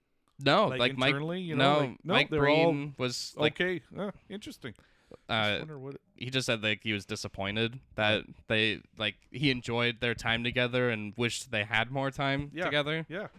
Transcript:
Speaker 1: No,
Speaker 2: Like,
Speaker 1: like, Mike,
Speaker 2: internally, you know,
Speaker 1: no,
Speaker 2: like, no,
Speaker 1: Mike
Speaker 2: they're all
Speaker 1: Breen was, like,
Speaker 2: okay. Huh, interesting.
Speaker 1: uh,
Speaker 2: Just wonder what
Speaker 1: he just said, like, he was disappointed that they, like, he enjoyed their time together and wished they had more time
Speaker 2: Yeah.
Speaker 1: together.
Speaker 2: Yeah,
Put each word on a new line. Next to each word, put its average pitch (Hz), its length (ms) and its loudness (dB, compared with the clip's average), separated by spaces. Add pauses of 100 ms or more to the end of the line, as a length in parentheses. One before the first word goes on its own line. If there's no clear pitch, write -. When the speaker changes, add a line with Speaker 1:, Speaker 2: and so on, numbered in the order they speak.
(400)
Speaker 1:
No, 156 260 4
Speaker 2:
Like, 131 140 0
Speaker 1:
like, 127 160 2
Mike, 131 140 2
Speaker 2:
internally, 160 320 -2
you 160 120 -4
know, 139 200 6
Speaker 1:
no, 151 60 6
Speaker 2:
like, 127 240 -2
no, 139 100 0
Speaker 1:
Mike 143 160 2
Speaker 2:
they're 147 180 4
all 160 240 6
Speaker 1:
Breen 143 260 -4
was, 123 380 -4
like, 131 240 2
Speaker 2:
okay. 180 220 -2 (140)
Huh, 196 140 -6 (180)
interesting. 202 460 -12 (540)
Speaker 1:
uh, 107 220 0
Speaker 2:
Just 98 100 -2
wonder 156 180 -12
what 139 220 -14 (160)
Speaker 1:
he 117 120 -8
just 131 180 -2
said, 117 140 0
like, 107 220 0
he 110 100 -2
was 101 140 -4
disappointed 107 720 -4 (160)
that 107 300 2 (240)
they, 110 320 2 (180)
like, 104 160 -4 (160)
he 135 220 2
enjoyed 120 480 -2
their 120 140 0
time 117 280 0
together 123 480 2
and 107 260 -4
wished 120 360 -2
they 107 100 0
had 113 300 0
more 135 180 -2
time 139 420 -2
Speaker 2:
Yeah. 165 120 -6
Speaker 1:
together. 151 440 0
Speaker 2:
Yeah, 180 200 -8 (100)